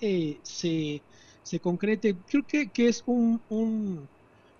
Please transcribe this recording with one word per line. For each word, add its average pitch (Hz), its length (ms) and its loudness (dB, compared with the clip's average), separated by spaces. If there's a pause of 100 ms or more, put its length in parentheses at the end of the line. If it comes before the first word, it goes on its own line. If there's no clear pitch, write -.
eh, 180 420 0
se, 156 580 -4 (440)
se - 160 -6
concrete. 202 560 0 (100)
Creo 285 180 2
que, 294 260 0
que 240 180 4
es - 180 0
un, 233 340 2 (100)
un, 214 580 -2 (520)